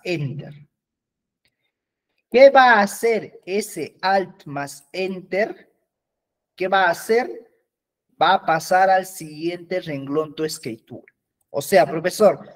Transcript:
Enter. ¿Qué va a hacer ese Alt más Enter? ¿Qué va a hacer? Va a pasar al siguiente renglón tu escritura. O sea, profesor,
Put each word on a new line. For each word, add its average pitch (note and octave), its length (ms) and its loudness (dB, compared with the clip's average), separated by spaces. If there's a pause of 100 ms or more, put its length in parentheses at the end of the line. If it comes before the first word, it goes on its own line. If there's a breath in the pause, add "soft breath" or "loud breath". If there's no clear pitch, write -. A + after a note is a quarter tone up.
Enter. D3 640 -8 (1600)
¿Qué C4+ 180 8
va C4 240 6
a G#3 80 4
hacer G3+ 640 -4
ese F#3+ 560 -8
Alt F#3+ 440 -2
más C#3+ 460 -12
Enter? F#3+ 800 -6 (840)
¿Qué F#3 120 -6
va F#3+ 180 2
a F3 40 2
hacer? A3+ 540 -4 (760)
Va E3 140 4
a F#3+ 140 -2
pasar F3+ 420 2
al F#3+ 160 0
siguiente E3+ 720 -10
renglón D3 540 -6
tu D#3 100 -8
escritura. C3 680 -12 (380)
O - 100 -6
sea, F3 240 4
profesor, E3 720 0